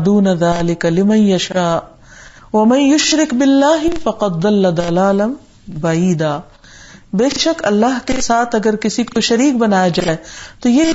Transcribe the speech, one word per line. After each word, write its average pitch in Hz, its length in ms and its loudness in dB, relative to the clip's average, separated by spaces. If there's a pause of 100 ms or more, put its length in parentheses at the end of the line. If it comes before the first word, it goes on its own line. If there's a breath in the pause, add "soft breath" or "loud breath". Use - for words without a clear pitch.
دون 196 300 2
ذلک 170 500 -2
لمن 196 320 2
یشاء 180 640 0 (760 loud breath)
ومن 220 260 4
یشرک 294 540 2
باللہ 277 540 2 (160)
فقد 202 400 -2
ضل 196 320 2
ضلالا 190 520 0 (520)
بعیدا۔" 160 600 0 (760 loud breath)
بے 208 120 2 (140)
شک 330 260 -2
اللہ 220 400 0
کے 254 160 -2
ساتھ 240 340 -2
اگر 214 200 0
کسی 220 280 -4
کو 226 180 -4
شریک 247 340 0
بنایا 202 320 2
جائے 175 280 -2 (440 loud breath)
تو 247 100 0
یہ 269 140 4 (120)